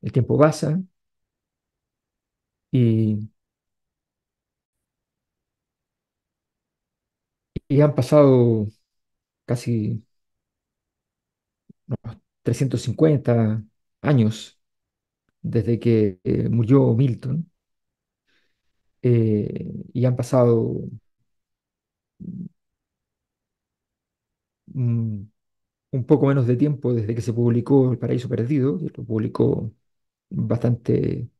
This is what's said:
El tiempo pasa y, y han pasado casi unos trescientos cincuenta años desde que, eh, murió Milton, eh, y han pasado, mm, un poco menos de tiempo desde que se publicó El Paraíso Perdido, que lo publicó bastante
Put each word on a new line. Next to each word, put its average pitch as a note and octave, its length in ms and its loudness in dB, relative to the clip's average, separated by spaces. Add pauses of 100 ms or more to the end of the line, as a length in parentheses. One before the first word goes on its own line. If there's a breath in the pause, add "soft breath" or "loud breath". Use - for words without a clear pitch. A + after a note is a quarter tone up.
El - 100 -8
tiempo B2+ 260 0
pasa D3+ 420 2 (1900)
y, A2 580 0 (4000)
y C#3+ 120 4
han D3 140 4
pasado B2 720 4 (800)
casi A#2 580 -4 (1800)
unos - 320 -12 (240)
trescientos A#2+ 400 -4
cincuenta A#2+ 800 0 (400)
años A2+ 580 0 (840)
desde A2 380 -2
que, G#2+ 440 0
eh, - 260 -2
murió A#2+ 440 4
Milton, C3 560 -2 (1500)
eh, A2+ 720 0 (200)
y A#2+ 140 -2
han B2 100 2
pasado, A#2+ 640 2 (3750)
mm, A2+ 560 -4 (680)
un B2+ 140 -4
poco C#3+ 200 4
menos C#3 200 2
de B2 100 2
tiempo B2+ 380 -2
desde A2+ 200 -4
que A2+ 80 -6
se A#2 100 -4
publicó A#2+ 600 2
El A#2+ 60 -4
Paraíso B2 300 -4
Perdido, C3 500 -2
que D#3 80 -8 (100)
lo A#2+ 80 -14
publicó A2+ 680 -2 (580)
bastante A#2+ 1080 -2